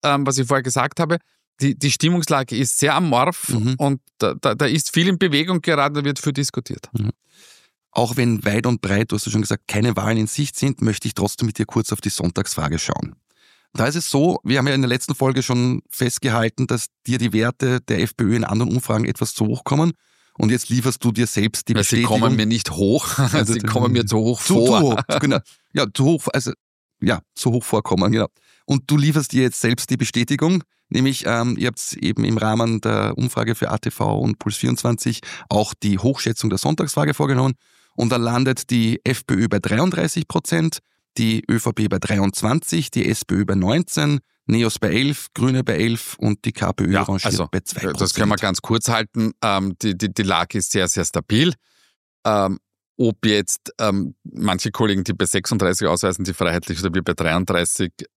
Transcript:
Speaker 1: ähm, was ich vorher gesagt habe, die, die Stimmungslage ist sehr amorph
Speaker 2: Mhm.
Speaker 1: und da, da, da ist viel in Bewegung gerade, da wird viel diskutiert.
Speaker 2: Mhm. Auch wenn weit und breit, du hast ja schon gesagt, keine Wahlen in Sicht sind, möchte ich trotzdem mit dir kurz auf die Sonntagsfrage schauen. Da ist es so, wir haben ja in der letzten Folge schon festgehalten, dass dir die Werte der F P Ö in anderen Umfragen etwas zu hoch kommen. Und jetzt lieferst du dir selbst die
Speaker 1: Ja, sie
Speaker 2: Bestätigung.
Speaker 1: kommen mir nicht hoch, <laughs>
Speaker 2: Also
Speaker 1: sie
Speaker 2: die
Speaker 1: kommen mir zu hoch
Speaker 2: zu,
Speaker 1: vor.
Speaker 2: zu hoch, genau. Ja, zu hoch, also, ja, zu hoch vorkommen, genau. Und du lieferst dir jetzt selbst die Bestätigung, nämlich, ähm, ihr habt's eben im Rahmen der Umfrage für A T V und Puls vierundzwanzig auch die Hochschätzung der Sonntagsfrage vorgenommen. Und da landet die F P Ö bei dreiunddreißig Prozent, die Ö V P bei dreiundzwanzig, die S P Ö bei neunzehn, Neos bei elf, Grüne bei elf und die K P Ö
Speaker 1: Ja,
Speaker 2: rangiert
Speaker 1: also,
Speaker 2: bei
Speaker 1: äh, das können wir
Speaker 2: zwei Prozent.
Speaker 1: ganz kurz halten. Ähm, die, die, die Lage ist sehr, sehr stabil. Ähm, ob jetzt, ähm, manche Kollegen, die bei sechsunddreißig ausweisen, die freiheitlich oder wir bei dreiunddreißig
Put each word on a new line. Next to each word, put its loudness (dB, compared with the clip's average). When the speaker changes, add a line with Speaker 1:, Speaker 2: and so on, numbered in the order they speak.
Speaker 1:
ähm, 2
was 0
ich 0
vorher 2
gesagt -2
habe, 0
die, 2
die 2
Stimmungslage 0
ist 0
sehr 4
amorph 0
Speaker 2:
Mhm. 0
Speaker 1:
und 0
da, 0
da, 2
da 0
ist 0
viel 4
in 2
Bewegung 2
gerade, 0
da -2
wird -2
viel -2
diskutiert. -6
Speaker 2:
Mhm. -2
Auch 0
wenn 2
weit 0
und 0
breit, 0
du -2
hast -4
ja -6
schon 2
gesagt, -4
keine 0
Wahlen 0
in 0
Sicht -4
sind, -2
möchte -2
ich -6
trotzdem -2
mit -4
dir 0
kurz -2
auf -4
die -2
Sonntagsfrage -2
schauen. -6
Da 0
ist 0
es -4
so, 2
wir 2
haben 2
ja 0
in 2
der 2
letzten -2
Folge 0
schon 0
festgehalten, 0
dass -2
dir 0
die 0
Werte 0
der -2
F -2
P 0
Ö 2
in 0
anderen 0
Umfragen 0
etwas -4
zu 0
hoch -4
kommen. 2
Und 2
jetzt 0
lieferst 0
du 2
dir 2
selbst -2
die 2
Speaker 1:
Ja, 2
sie 2
Speaker 2:
Bestätigung. 2
Speaker 1:
kommen 4
mir 2
nicht -2
hoch, 0
<laughs> 2
Speaker 2:
Also 2
Speaker 1:
sie 0
Speaker 2:
die -2
Speaker 1:
kommen 2
mir 2
zu 2
hoch 0
Speaker 2:
zu, 4
Speaker 1:
vor. 6
Speaker 2:
zu 6
hoch, 0
genau. 2
Ja, 2
zu 2
hoch, 2
also, -2
ja, 2
zu 0
hoch 0
vorkommen, 2
genau. 2
Und 0
du 4
lieferst 2
dir 2
jetzt 0
selbst 0
die 0
Bestätigung, 0
nämlich, 0
ähm, 0
ihr -2
habt's -6
eben -2
im 2
Rahmen 0
der 0
Umfrage -2
für -4
A -2
T -4
V -2
und -2
Puls -4
vierundzwanzig 0
auch 0
die 2
Hochschätzung 0
der 0
Sonntagsfrage 0
vorgenommen. 2
Und 0
da 2
landet 0
die 2
F -2
P 0
Ö 2
bei 2
dreiunddreißig 0
Prozent, 0
die 0
Ö 2
V -2
P 0
bei 0
dreiundzwanzig, 0
die 0
S -2
P -2
Ö 2
bei 0
neunzehn, 0
Neos 2
bei 0
elf, -2
Grüne 2
bei 0
elf -2
und -2
die -2
K -2
P -2
Ö 2
Speaker 1:
Ja, 2
Speaker 2:
rangiert -4
Speaker 1:
also, -2
Speaker 2:
bei -4
Speaker 1:
äh, -2
das -12
können -4
wir -2
Speaker 2:
zwei 0
Prozent. 0
Speaker 1:
ganz -2
kurz -2
halten. -2
Ähm, 0
die, 0
die, -2
die -2
Lage 0
ist -4
sehr, 2
sehr -2
stabil. 0
Ähm, 2
ob 0
jetzt, 0
ähm, 0
manche -2
Kollegen, 0
die -2
bei 0
sechsunddreißig 0
ausweisen, 0
die -4
freiheitlich -2
oder -2
wir 0
bei 0
dreiunddreißig 0